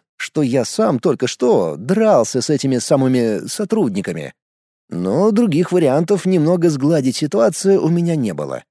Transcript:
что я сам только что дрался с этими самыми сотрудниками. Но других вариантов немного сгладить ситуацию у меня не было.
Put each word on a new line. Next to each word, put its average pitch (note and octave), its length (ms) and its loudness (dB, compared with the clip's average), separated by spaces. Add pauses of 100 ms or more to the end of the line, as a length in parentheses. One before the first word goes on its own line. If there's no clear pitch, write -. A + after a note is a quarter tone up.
(180)
что - 240 -6
я B2 240 0
сам F3 340 -2
только B2+ 280 -2
что A2 500 0
дрался C#3+ 640 2
с - 80 -6
этими C3+ 300 0
самыми B2+ 680 0
сотрудниками. G2+ 840 -4 (560)
Но G2+ 420 0
других F#3 400 0
вариантов E3+ 540 0
немного F3 440 2
сгладить C#3 460 0
ситуацию F#3+ 680 0
у D#3 60 2
меня E3+ 260 0
не A2 180 -2
было. C#2 380 -8